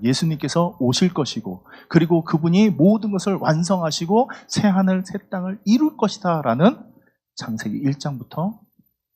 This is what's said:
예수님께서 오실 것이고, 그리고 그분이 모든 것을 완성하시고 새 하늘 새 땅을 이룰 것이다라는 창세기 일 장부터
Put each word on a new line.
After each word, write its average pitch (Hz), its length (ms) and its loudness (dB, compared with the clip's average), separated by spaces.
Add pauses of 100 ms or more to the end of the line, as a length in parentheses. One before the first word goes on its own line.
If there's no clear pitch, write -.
예수님께서 156 760 0
오실 131 340 0
것이고, - 520 -6 (220)
그리고 165 380 2
그분이 170 460 2
모든 202 400 2
것을 196 240 -2
완성하시고 170 960 0 (180)
새 - 200 0
하늘 190 380 2
새 180 120 -10 (120)
땅을 190 360 -8
이룰 294 300 2
것이다라는 165 840 0 (580)
창세기 110 420 -8
일 139 200 -2
장부터 151 640 -8 (560)